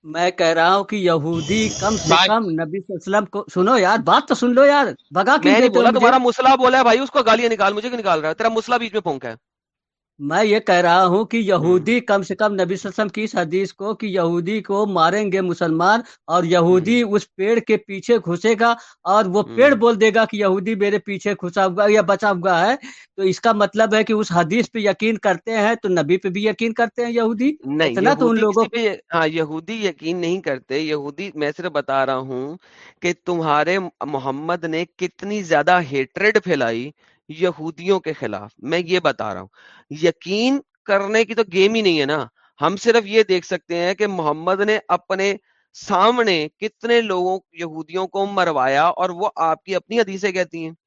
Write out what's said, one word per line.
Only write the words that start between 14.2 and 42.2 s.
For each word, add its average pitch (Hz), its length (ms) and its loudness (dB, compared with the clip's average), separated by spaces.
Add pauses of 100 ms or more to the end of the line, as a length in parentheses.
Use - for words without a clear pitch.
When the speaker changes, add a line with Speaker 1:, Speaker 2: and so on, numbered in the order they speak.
Speaker 1:
کو 202 240 -2
ماریں 185 460 2
گے 190 80 0
مسلمان 175 600 0 (260)
اور 175 180 0
یہودی 180 580 4
Speaker 3:
ہوں۔ 208 100 -2
Speaker 1:
اس - 220 -2
پیڑ 214 240 0
کے 220 180 0
پیچھے 202 420 -2
گھسے 175 420 -2
گا 233 140 2 (280)
اور 202 220 2
وہ 190 240 0
Speaker 3:
ہوں۔ 117 80 -8
Speaker 1:
پیڑ 277 180 6
بول 233 260 2
دے 220 140 6
گا 220 100 4
کہ 220 120 -6
یہودی 202 380 0
میرے 202 240 0
پیچھے 202 360 -6
گھسا 185 320 -2
ہوا 190 220 0
یا 214 140 4
بچا 196 280 0
ہوا 180 360 0
ہے، 240 80 2 (420)
تو 196 60 -6
اس 190 180 0
کا - 120 2
مطلب 208 420 2
ہے 214 100 2
کہ 226 80 -2
اس 214 200 -2
حدیث 175 400 0
پہ 233 60 -6
یقین 208 400 -2
کرتے 208 380 -2
ہیں 214 180 2
تو 220 140 -6
نبی 170 280 0
پہ 190 120 -6
بھی 202 180 -4
یقین 226 260 -2
کرتے 233 320 -2
ہیں 240 80 -6
یہودی۔ 233 520 -2
Speaker 3:
نہیں، 151 280 0
Speaker 1:
اتنا 202 220 2
تو - 60 -4
ان 247 60 2
Speaker 3:
یہودی 226 140 2
Speaker 1:
لوگوں 214 240 2
Speaker 3:
کسی 220 240 -2
پہ، 190 80 -2 (180)
ہاں، 160 140 2
یہودی 160 580 -4
یقین 165 300 -4
نہیں 175 240 -2
کرتے۔ 135 380 -6
یہودی، 151 560 -6
میں 147 220 -4
صرف 175 160 -8
بتا 135 340 -2
رہا 131 100 -2
ہوں 131 400 -8 (460)
کہ 175 100 -2 (120)
تمہارے 160 540 0 (280)
محمد 143 580 -6
نے 165 200 -6 (120)
کتنی 196 460 -8
زیادہ 165 380 2 (120)
ہیٹریڈ 196 520 0
پھیلائی 131 460 -2 (380)
یہودیوں 165 720 -4
کے 160 120 -6
خلاف۔ 104 460 -8
میں 151 200 -4
یہ 180 220 -2
بتا 113 340 -4
رہا 90 60 -10
ہوں، 98 80 -18 (420)
یقین 190 720 -2 (240)
کرنے 202 400 0
کی 214 100 -6
تو 220 80 0 (100)
گیم 196 220 2
ہی 226 60 0
نہیں 175 200 2
ہے 139 60 0
نا۔ 143 200 -4 (340)